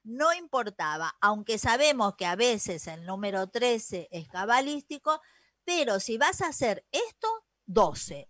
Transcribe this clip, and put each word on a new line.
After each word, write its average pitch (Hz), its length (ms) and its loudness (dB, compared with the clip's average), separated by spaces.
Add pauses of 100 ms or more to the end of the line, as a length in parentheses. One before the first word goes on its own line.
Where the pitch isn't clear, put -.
No 277 300 0
importaba, 202 840 -4
aunque 214 380 2
sabemos 247 560 4
que 180 120 -6
a 175 100 0
veces 208 500 0
el 165 200 -12
número 190 420 -2
trece 226 640 0
es 170 160 -10
cabalístico, 277 920 0 (440)
pero 285 340 0
si 226 200 -4
vas 311 240 2
a 349 60 0
hacer 240 440 -2
esto, 440 360 -4 (380)
doce. 165 640 0